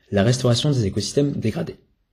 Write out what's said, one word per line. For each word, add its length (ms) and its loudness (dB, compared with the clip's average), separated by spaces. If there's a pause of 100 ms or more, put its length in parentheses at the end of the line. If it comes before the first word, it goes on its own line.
(100)
la 120 2
restauration 480 2
des 140 2
écosystèmes 480 -2
dégradés. 460 -4 (340)